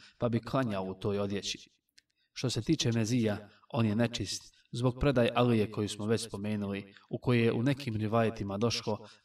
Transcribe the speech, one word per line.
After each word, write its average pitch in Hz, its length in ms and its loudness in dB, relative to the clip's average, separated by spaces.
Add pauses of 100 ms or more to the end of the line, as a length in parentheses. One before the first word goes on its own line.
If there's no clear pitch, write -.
(180)
pa 120 120 0
bi 113 100 0
klanjao 117 440 -2
u 92 100 -6
toj 101 260 -2
odjeći.” 101 500 -4 (640)
Što - 160 -2
se 117 120 -2
tiče 143 300 2
mezija, 110 580 0 (200)
on 117 160 2
je 104 100 2
nečist 113 600 -2 (160)
zbog 123 280 0
predaje 123 360 4
Alije 117 360 4
koju 104 180 -2
smo 104 160 -6
već 110 220 0
spomenuli, 101 680 -4 (160)
u 120 100 -6
kojoj 120 240 2
je 117 100 4
u 113 100 0
nekim 135 320 -2
rivajetima 107 640 0
došlo 107 500 -2 (180)